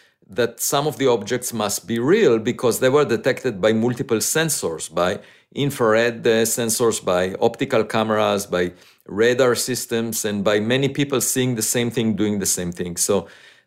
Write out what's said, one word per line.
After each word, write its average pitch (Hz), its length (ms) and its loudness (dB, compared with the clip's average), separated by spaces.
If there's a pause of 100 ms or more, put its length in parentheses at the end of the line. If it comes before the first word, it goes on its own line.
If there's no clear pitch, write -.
(280)
that 117 320 -2
some 147 260 0
of 147 100 -2
the 135 100 0
objects 120 460 0
must 107 340 -4
be 117 120 -2
real 143 400 4
because 113 400 0
they 127 100 2
were 143 160 4
detected 113 560 -2
by 110 120 4
multiple 117 460 0
sensors, 107 760 -4
by 90 280 0 (340)
infrared, 120 720 0
uh, 113 200 4
sensors, 117 580 0
by 92 360 0
optical 117 440 0
cameras, 107 640 0
by 90 260 -2 (340)
radar 120 480 2
systems, 117 680 -4
and 104 180 -2
by 107 180 2
many 131 280 0
people 139 320 -2
seeing 127 360 0
the 110 60 -4
same 117 280 0
thing, 113 260 0
doing 104 220 0
the 95 80 -2
same 87 260 -4
thing. 87 240 -8
So 95 300 0 (400)